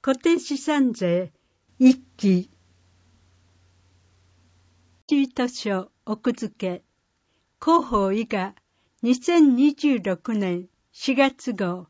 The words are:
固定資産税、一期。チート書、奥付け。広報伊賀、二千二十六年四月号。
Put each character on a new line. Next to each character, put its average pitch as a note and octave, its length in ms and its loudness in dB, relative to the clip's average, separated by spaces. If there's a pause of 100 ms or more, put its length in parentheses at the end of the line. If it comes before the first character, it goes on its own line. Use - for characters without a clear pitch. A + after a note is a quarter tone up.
固 C4 180 -2
定 E4+ 200 2
資 C#4+ 180 -6
産 C#4 380 0
税、 F3+ 360 -2 (480)
一 C4 220 6 (160)
期。 F#3 320 0 (2500)
チ D4+ 100 0
ー C4+ 140 0
ト B3+ 160 -4
書、 G3 460 -6 (140)
奥 A3 260 -4
付 A#3 240 -8
け。 F#3 280 -8 (760)
広 E4 240 2
報 G3 280 -2
伊 A3+ 100 -4
賀、 G3+ 300 -6 (480)
二 A#3+ 120 2
千 D4 420 4
二 C#4+ 180 2
十 C#4 240 0
六 G3 340 -6
年 F#3 380 -4 (220)
四 - 220 -4
月 C4+ 380 0
号。 F3+ 380 -6